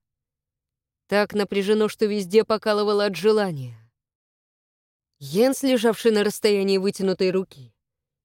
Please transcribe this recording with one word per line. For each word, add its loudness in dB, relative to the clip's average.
Так 0
напряжено, 0
что -2
везде 2
покалывало 0
от -2
желания. -2
Йенс, 0
лежавший 2
на 2
расстоянии 0
вытянутой -2
руки, -6